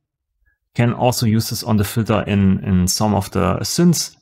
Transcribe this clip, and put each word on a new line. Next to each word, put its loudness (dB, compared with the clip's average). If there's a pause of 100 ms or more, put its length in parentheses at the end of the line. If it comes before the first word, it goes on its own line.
(760)
can 2
also -2
use 0
this -8
on -2
the 2
filter -2
in, 2
in 2
some 0
of -2
the -2
synths. 0